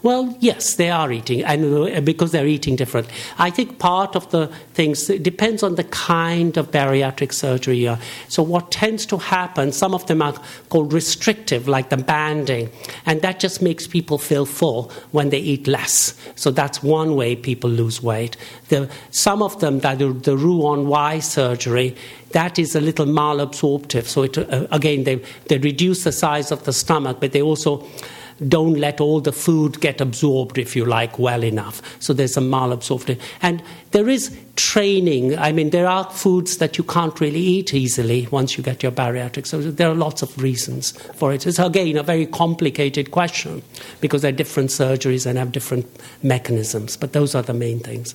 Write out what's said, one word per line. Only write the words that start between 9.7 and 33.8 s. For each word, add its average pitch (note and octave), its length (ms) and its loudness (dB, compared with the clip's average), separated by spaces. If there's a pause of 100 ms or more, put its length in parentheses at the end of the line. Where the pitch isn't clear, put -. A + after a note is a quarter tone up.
some F#3 240 0
of F3+ 100 -4
them D#3+ 160 2
are D3 140 0 (340)
called D3+ 240 2
restrictive, D#3+ 760 0
like C3+ 220 2
the C3+ 80 4
banding, C#3 720 0 (380)
and D#3 160 2
that F#3 160 -2
just F#3 220 -2
makes E3+ 260 0
people E3 320 0
feel C#3+ 260 0
full B2+ 460 -2 (200)
when C#3+ 200 2
they C3+ 80 2
eat C#3+ 280 -2
less. - 460 0 (220)
So - 160 0
that's C#3 320 -2
one D#3 320 2
way A#2+ 200 0
people A#2+ 340 -2
lose A#2 320 0
weight. A#2 360 -2 (320)
The, C#3 200 2 (200)
some G#3 320 2
of G3+ 180 -2
them, C#3 200 2
that C3+ 180 0
the, C3+ 160 0
the C3 240 0
Roux-en-Y D3 840 2
surgery, B2+ 800 0 (340)
that F3 280 0
is D#3+ 160 0
a D3+ 60 2
little D#3 260 2
malabsorptive. C#3+ 960 0
So - 180 0
it, C3+ 140 -2
uh, C3+ 340 -2
again, D3 340 2
they, C3 100 2 (320)
they D3 100 4
reduce D3 460 0
the D#3 80 0
size D3 400 0
of C#3+ 140 -4
the C#3+ 60 -2
stomach, C#3 480 0
but C3+ 120 0
they C#3+ 100 2
also D3+ 440 0 (640)
don't D#3+ 260 4
let D3 260 0
all D3+ 180 4
the C#3+ 120 0
food D#3 500 2
get C#3+ 180 0
absorbed, C3 600 0
if A#2 160 -4
you A#2 100 2
like, A#2 320 0
well A#2+ 260 2
enough. A2 380 -4 (180)
So - 140 0
there's B2+ 240 0
a - 20 2
malabsorptive. B2+ 800 0 (220)
And E3+ 220 0 (300)